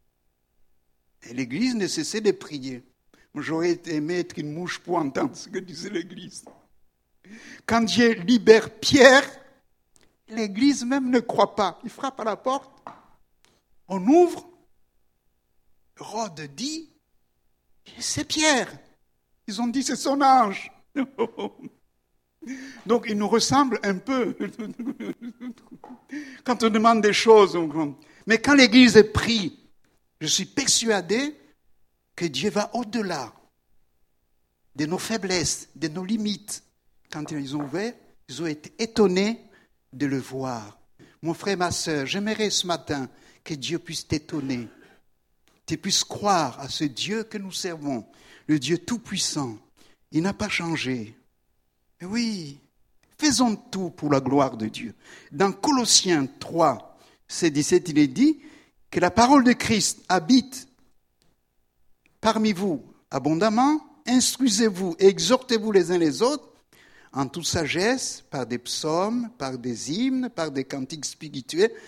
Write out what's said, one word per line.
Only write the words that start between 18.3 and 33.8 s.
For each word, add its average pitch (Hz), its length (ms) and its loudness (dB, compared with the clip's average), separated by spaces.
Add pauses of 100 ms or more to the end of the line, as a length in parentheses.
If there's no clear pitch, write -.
Ils 208 140 -8
ont 240 80 -2
dit, 240 140 -2
c'est 262 140 -4
son 277 240 -2
ange. 254 500 4 (240)
<laughs> 180 60 -4 (1900)
Donc, 226 220 2
il 202 100 -2
nous 208 100 -2
ressemble 233 540 2
un 196 140 -2
peu. 247 420 -4
<laughs> 214 800 -10 (1300)
Quand 240 180 -2
on 226 80 4
demande 226 320 4
des 208 100 4
choses, 208 440 6
on, 151 400 -4 (300)
mais 220 120 4
quand 262 160 2
l'Église 247 480 8 (100)
prie, 214 460 -2 (640)
je 156 80 -6
suis 180 160 0
persuadé 226 920 -2 (800)
que 175 100 -8
Dieu 156 260 -2
va 208 240 -2
au-delà 202 580 -6 (1400)